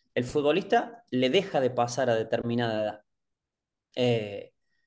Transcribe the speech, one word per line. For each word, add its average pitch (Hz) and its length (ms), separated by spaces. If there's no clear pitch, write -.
el 123 100
futbolista 151 840
le 127 200
deja 185 300
de 123 100
pasar 120 400
a 113 60
determinada 117 680
edad. - 180
Eh, 113 580